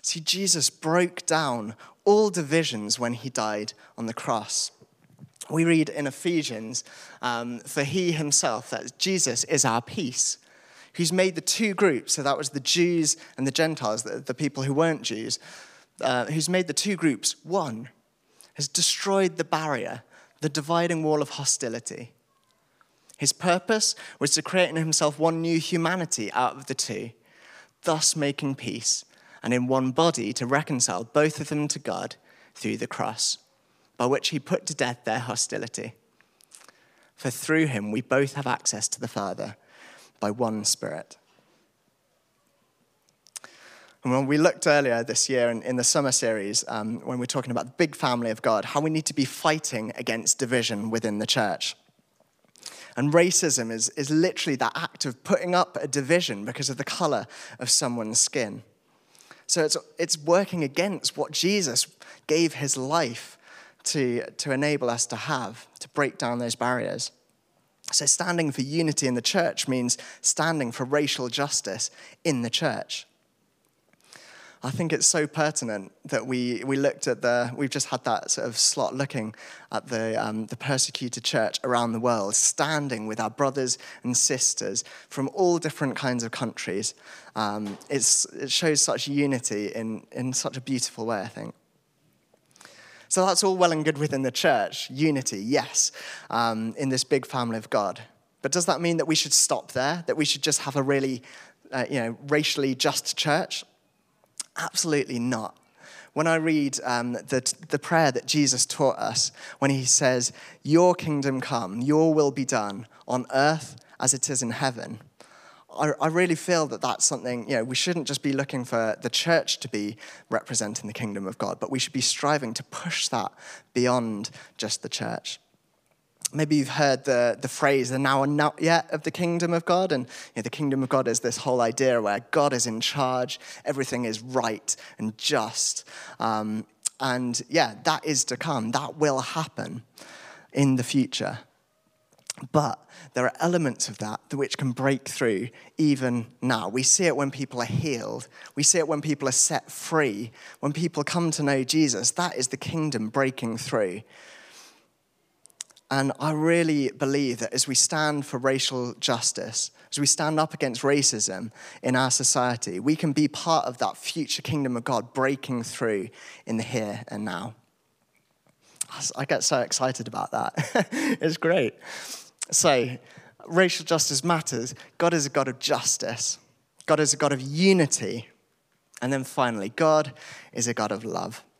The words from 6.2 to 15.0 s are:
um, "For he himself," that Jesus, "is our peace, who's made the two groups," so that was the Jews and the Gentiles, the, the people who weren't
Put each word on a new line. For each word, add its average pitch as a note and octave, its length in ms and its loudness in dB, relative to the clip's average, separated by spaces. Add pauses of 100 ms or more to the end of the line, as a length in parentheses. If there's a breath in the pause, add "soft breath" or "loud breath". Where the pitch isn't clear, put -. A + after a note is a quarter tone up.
um, A#2+ 380 -4
"For - 220 -2
he F3 280 0
himself," D3+ 580 0
that B2 300 -8
Jesus, E3+ 460 0
"is D3 200 2
our A#2 160 2
peace, - 560 -4 (560 loud breath)
who's E3+ 180 0
made F#3 220 4
the D#3+ 80 -6
two G#3+ 320 0
groups," F3 400 2
so D3+ 100 -2
that C#3 140 2
was C#3+ 140 -6
the C#3+ 80 -4
Jews E3+ 580 2 (180 loud breath)
and C3 120 0
the C3 40 0
Gentiles, C3 520 0
the, A2 160 -6
the C3+ 160 -6
people C#3+ 280 -2
who C#3 120 0
weren't D#3+ 260 2